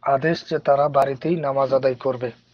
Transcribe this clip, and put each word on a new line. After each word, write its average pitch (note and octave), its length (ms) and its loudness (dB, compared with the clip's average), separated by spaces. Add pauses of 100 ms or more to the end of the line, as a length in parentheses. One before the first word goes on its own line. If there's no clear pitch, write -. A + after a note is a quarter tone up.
আদেশ C#3 460 0
যে D#3 100 -2
তারা C#3+ 300 2
বাড়িতেই C#3 460 0
নামাজ C3+ 380 0
আদায় C3 220 2
করবে B2 360 -4 (220)